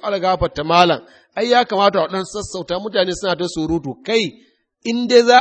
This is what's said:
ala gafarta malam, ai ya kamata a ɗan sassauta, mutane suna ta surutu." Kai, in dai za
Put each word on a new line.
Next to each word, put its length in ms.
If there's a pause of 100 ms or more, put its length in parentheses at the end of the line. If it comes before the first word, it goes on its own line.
ala 160
gafarta 440
malam, 380 (340)
ai 160
ya 140
kamata 380
a 40
ɗan 180
sassauta, 540
mutane 360
suna 200
ta 120
surutu." 440 (140)
Kai, 180 (600)
in 220
dai 140
za 200